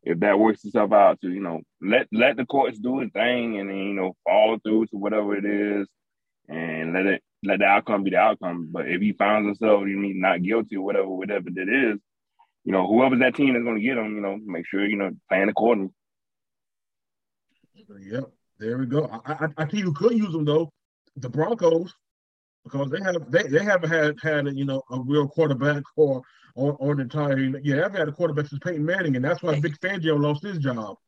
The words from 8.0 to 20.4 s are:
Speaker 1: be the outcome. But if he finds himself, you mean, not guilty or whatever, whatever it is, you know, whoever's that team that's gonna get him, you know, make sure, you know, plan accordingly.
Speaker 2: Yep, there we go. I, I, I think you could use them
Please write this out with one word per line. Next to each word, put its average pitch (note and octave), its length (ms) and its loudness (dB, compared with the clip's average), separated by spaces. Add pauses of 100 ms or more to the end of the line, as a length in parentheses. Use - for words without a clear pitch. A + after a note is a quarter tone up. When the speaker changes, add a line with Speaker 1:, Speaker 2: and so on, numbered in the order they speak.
Speaker 1:
be F#2+ 60 0
the - 60 2
outcome. F2+ 560 2
But D#2+ 160 -4
if F2+ 140 -2
he G#2 100 2
finds G#2 340 2
himself, G2+ 420 2
you G2 100 -2
mean, G2 220 -4
not F#2 220 2
guilty G#2+ 340 -2
or F#2+ 80 -6
whatever, G2 240 0
whatever F#2+ 400 -4
it F#2 200 -6
is, A2+ 300 2 (680)
you F#2+ 80 -2
know, F#2 140 2
whoever's B2 340 4
that B2+ 140 4
team C#3 200 2
that's A#2+ 100 0
gonna A2+ 160 -2
get B2+ 160 -2
him, G#2+ 200 -4
you G#2 40 -8
know, G2 240 -6
make F2 220 -8
sure, G2 180 -2
you G#2 120 -2
know, F#2+ 140 -2 (200)
plan G2 180 2
accordingly. G#2 440 0 (2000)
Speaker 2:
Yep, A2 300 -10 (280)
there A#2 200 -4
we C3 80 -4
go. B2+ 220 -2 (160)
I, C#3+ 80 -8
I, D#3 160 -4 (100)
I D#3 60 -2
think G3 200 -4
you F3 80 0
could G#3 200 2
use G#3+ 200 0
them D#3 120 -2